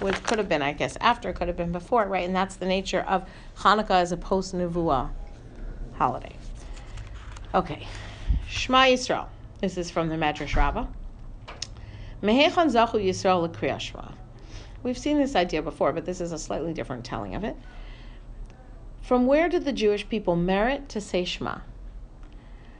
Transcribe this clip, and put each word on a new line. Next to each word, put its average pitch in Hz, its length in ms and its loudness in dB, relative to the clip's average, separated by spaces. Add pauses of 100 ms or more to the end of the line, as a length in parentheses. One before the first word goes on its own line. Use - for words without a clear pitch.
was, 196 200 -2
could 226 180 0
have 190 100 -2
been, 151 140 2
I 139 100 0
guess, - 280 -4
after, 202 320 2
could 175 160 -4
have 170 80 -2
been 170 160 -2
before, 196 340 2
right? 185 180 0
And 185 100 0
that's 185 220 0
the 185 100 -6
nature 190 360 0
of 185 260 0 (300)
Hanukkah 214 320 6
as 180 220 6
a 170 40 0
post-Nevuah 175 960 0 (840)
holiday. - 400 0 (1200)
Okay, 180 320 -2 (600)
Shema 262 380 4
Yisrael. 247 420 4 (340)
This 185 180 -2
is 170 120 -4
from 165 180 2
the 160 80 -2
Medrash 151 380 0
Rabbah. 165 320 4 (1400)
Mehechan 285 480 6
zachu 233 240 6
Yisrael 185 480 4
l'kriyas 156 380 -2
Shema. - 280 -8 (760)
We've 247 160 -2
seen 294 200 2
this 277 160 4
idea 175 280 2
before, 160 300 2
but 165 120 -4
this 180 160 -4
is 170 120 -4
a 151 60 -4
slightly 165 340 -4
different 123 320 -6
telling 107 300 -6
of 170 100 -4
it. 262 120 -4 (1500)
From 247 240 4
where 311 220 6
did 302 160 2
the 277 80 0
Jewish 208 360 2
people 208 280 2
merit 208 540 2
to 214 100 -6
say 185 240 -2
Shema? - 340 -4 (1200)